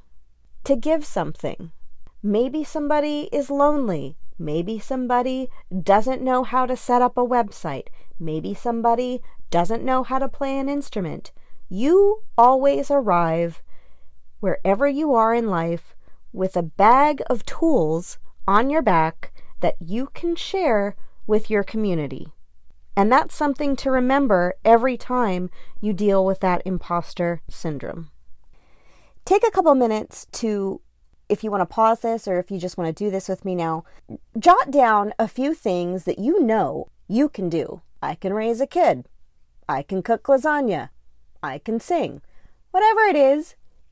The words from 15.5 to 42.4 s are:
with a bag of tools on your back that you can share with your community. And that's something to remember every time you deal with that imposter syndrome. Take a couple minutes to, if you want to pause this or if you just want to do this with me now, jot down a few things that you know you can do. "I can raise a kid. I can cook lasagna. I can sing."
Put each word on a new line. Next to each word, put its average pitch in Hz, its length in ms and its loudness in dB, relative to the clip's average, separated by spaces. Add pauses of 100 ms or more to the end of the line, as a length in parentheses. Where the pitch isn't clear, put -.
with 185 280 -4
a 175 40 0
bag 262 680 4
of - 160 0
tools 180 720 0 (280)
on 214 220 4
your 302 140 2
back 165 500 0 (280)
that 175 200 4
you 214 320 -4
can 339 240 -4
share 220 580 0 (320)
with 214 220 4
your 208 160 2
community. 156 680 -4 (640)
And 202 140 4
that's 311 240 4
something 285 420 0
to 269 140 -4
remember 254 640 2 (100)
every 233 340 4
time 190 500 -2 (320)
you 208 120 0
deal 196 340 2
with 190 140 0
that 185 260 2
imposter 175 840 -4
syndrome. 156 600 -8 (1160)
Take 427 220 4
a 427 40 2
couple 320 240 4
minutes 226 580 0
to, 202 500 -4 (460)
if 214 140 -2
you 220 80 -4
want 196 120 0
to 175 120 -4
pause 226 260 2
this 226 260 -4
or 185 120 0
if 180 120 -4
you 196 80 -6
just 180 180 -8
want 170 120 -4
to 165 160 -6
do 208 60 -2
this 190 180 -4
with 190 160 -6
me 185 100 -4
now, 165 300 -4 (540)
jot 349 320 6
down 220 480 2
a 220 100 0
few 277 260 -4
things 180 500 -4
that - 140 -4
you 311 220 0
know 214 480 0 (180)
you 254 220 2
can 185 200 -6
do. 156 320 -4 (220)
"I 143 140 -6
can 196 180 -4
raise 220 260 -2
a 277 60 0
kid. 214 420 0 (600)
I 143 140 -2
can 190 200 -6
cook 226 220 -2
lasagna. 269 640 0 (520)
I 143 160 -8
can 226 220 -6
sing." 302 400 -4 (500)